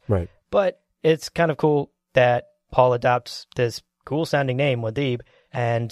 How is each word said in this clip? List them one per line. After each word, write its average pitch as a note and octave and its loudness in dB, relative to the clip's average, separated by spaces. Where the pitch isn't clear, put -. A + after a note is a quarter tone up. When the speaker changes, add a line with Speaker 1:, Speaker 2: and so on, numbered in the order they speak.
Speaker 1:
Right. F2+ -2
Speaker 2:
But G3 0
it's A#3+ 0
kind E3+ 0
of C#3 -6
cool D3 0
that B2 2
Paul B2+ 4
adopts B2 -2
this A#2+ -2
cool D3+ -4
sounding C3+ -2
name, C3 0
Muad'Dib, A#2+ -4
and A#2 -2